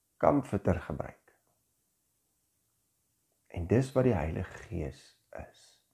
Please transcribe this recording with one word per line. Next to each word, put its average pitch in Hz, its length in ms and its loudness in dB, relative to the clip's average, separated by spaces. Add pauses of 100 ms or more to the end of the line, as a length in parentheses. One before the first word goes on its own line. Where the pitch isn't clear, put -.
(180)
comforter 104 640 2
gebruik. - 560 -10 (2000)
En 85 200 -6
dis 123 260 4
wat 131 100 4
die 123 100 4
Heilige 87 440 -4 (100)
Gees - 520 -10 (300)
is. - 320 -20 (120)